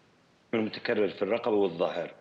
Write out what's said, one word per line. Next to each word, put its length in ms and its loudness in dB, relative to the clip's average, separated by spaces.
المتكرر 540 0
في 140 -4
الرقبة 340 0
والظهر. 640 0